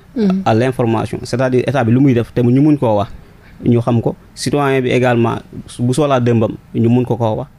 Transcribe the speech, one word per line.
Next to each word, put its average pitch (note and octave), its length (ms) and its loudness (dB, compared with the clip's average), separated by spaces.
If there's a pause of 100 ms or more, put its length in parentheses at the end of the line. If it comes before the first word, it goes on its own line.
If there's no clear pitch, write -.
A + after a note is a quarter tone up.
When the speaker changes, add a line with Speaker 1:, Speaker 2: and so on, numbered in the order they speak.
(160)
Speaker 1:
Mhm. F#3+ 280 0
Speaker 2:
à A2 100 2
l'information. A2+ 680 -2
C'est-à-dire B2+ 440 0
état C3 180 -2
bi A2+ 80 2
lu B2+ 80 4
muy C#3 140 4
def A2+ 200 -2
te B2+ 80 -2
ñu B2 180 2
mun D3+ 160 4
koo A#2 220 0
wax, G2+ 120 -4 (540)
ñu A#2 160 2
xam A#2+ 220 0
ko. - 140 -4 (180)
Citoyen C3+ 480 -2
bi B2 80 -2
également A#2 460 0 (420)
bu B2 160 -2
soxlaa C#3 260 0
dëmbam, A#2 320 2 (220)
ñu A#2 140 2
mun B2 160 2
ko A#2+ 120 -4
koo A2+ 200 -2
wax. C3 120 -10 (100)